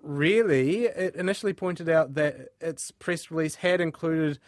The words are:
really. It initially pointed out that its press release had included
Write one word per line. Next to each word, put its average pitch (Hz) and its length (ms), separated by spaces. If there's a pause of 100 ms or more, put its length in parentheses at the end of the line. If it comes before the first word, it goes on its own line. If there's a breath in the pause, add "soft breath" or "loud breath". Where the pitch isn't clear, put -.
really. 160 840
It 185 280
initially 190 380
pointed 175 360
out 160 260
that 143 340 (120)
its 165 300
press - 400
release 160 240
had 180 260
included 160 680